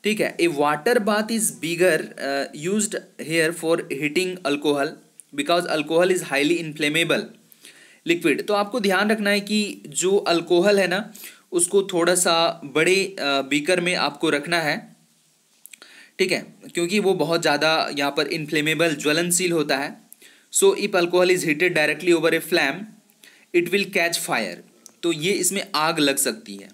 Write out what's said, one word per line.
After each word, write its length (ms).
ठीक 180
है, 160
a 100
water 480
bath 360
is 200
bigger, 540
अ, 340
used 420
here 320
for 120
heating 640
alcohol 360
because 320
alcohol 500
is 60
highly 400
inflammable 580
liquid। 400
तो 60
आपको 260
ध्यान 320
रखना 180
है 100
कि 480
जो 300
अल्कोहल 640
है 80
ना 260
उसको 320
थोड़ा 320
सा 500
बड़े, 400
अ, 160
बीकर 600
में 140
आपको 340
रखना 300
है। 380
ठीक 120
है, 240
क्योंकि 260
वो 140
बहुत 280
ज़्यादा 540
यहाँ 160
पर 160
इन्फ्लेमेबल, 680
ज्वलनशील 560
होता 260
है। 200
So 220
if 140
alcohol 380
is 180
heated 280
directly 460
over 120
a 100
flame, 380
it 180
will 120
catch 320
fire। 400
तो 80
ये 200
इसमें 440
आग 240
लग 180
सकती 380
है। 180